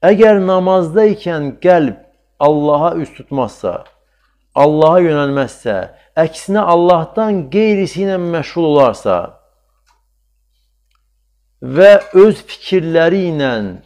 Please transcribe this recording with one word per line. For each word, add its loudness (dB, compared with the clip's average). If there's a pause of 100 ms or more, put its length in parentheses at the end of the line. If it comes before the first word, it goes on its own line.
Əgər 4
namazdayken -2 (100)
qəlb 2 (400)
Allaha 0
üz -10
tutmazsa, -8 (720)
Allaha 2
yönəlməzsə, -4 (420)
əksinə -2 (100)
Allahdan 0 (100)
qeyrisi -2
ilə -4
məşğul -6
olarsa 0 (2500)
və 4 (220)
öz 4
fikirləri -2
ilə -4 (340)